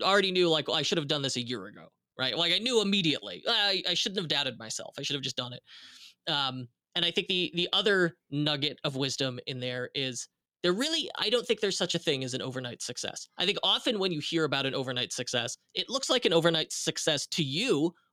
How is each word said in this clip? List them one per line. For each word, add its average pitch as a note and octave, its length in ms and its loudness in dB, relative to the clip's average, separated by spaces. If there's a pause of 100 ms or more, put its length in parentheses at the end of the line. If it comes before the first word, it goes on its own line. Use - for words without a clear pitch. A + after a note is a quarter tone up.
already G3 300 4
knew, F3+ 180 6
like, D#3 180 2
"Well, - 80 0
I D#3 60 2
should F3 160 0
have D3 100 0
done D3 140 0
this C3+ 160 -2
a B2 40 -2
year A#2 260 -6
ago," E2+ 200 -18 (320)
right? B2+ 180 -2
Like, E3+ 160 2
I F#3 40 2
knew A3+ 240 2
immediately. F#3+ 640 0
I, G3+ 420 2
I F3+ 40 0
shouldn't G3 260 -2
have E3+ 80 -4
doubted C#3 320 -2
myself. - 400 -10
I C#3+ 40 -6
should C#3+ 120 -2
have C3+ 80 -4
just C3 140 -6
done B2 160 -4
it. - 80 -14 (680)
Um, C3 380 -2 (280)
and E3+ 100 0
I E3+ 60 2
think F3 180 0
the, F3+ 260 2
the F3 160 0
other F#3+ 460 4 (120)
nugget D3 540 0
of C3+ 140 -2
wisdom C3 500 0
in B2+ 140 -6
there B2 340 -6
is C3 320 -4 (340)
there F3+ 120 4
really, D4 440 0
I G#3 120 0
don't A#3 180 2
think A3 120 2
there's G3 180 0
such F3 180 0
a E3 40 0
thing C3+ 240 0
as C3 120 -4
an B2 60 -4
overnight B2 420 -6
success. - 440 -8 (100)
I F3 100 0
think G3+ 160 2
often G#3+ 340 0
when F#3+ 140 0
you D#3 80 -2
hear D#3+ 240 0
about C#3 240 0
an C3 80 -2
overnight B2+ 360 -4
success, A#2+ 460 -4 (160)
it F#3 160 -6
looks F3 180 -2
like B3+ 180 4
an G3 80 4
overnight D#3+ 380 4
success - 560 0
to - 160 0
you, E3 520 2 (180)